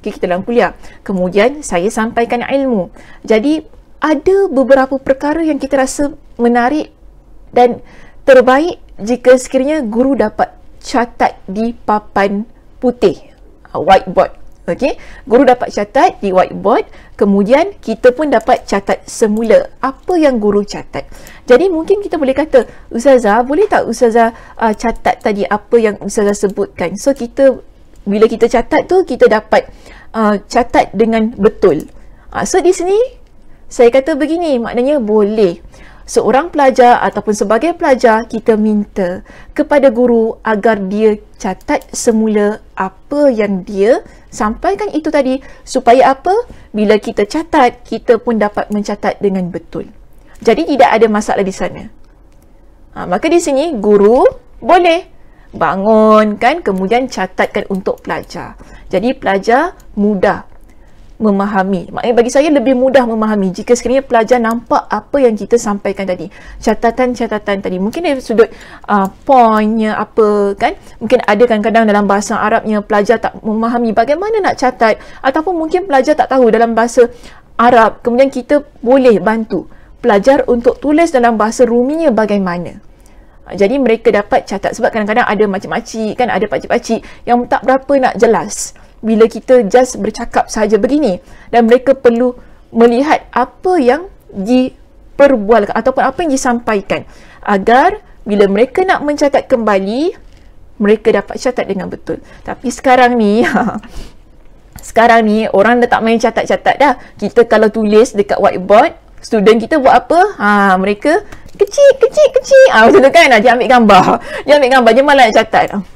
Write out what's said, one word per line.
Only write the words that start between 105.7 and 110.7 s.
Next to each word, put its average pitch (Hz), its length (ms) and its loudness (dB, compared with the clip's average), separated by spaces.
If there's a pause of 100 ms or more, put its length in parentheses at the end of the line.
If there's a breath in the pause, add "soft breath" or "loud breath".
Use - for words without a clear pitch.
dah 240 160 0
tak - 20 -4
main 226 140 0
catat-catat 220 640 -2
dah. 269 160 2 (240 loud breath)
Kita 208 240 0
kalau 220 240 2
tulis 214 480 2
dekat 202 240 -2
whiteboard, 202 560 2 (240)
student 220 400 2
kita 254 240 -2
buat 247 240 2
apa? 320 120 2 (200)
Ha, 208 100 0 (300)